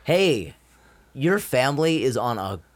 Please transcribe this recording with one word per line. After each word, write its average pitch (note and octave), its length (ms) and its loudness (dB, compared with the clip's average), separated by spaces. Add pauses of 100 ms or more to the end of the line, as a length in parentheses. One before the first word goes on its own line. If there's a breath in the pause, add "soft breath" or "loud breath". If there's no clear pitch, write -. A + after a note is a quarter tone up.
Hey, D#3 520 0 (580 soft breath)
your E3 240 0
family C#3+ 680 0
is A#2+ 140 0
on A#2 200 -2
a G2 220 -6 (160)